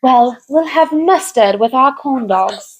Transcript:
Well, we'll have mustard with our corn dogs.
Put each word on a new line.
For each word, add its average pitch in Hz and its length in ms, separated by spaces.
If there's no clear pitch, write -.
Well, 247 340
we'll 320 180
have 311 260
mustard 302 640
with 233 160
our 269 200
corn 269 320
dogs. 190 540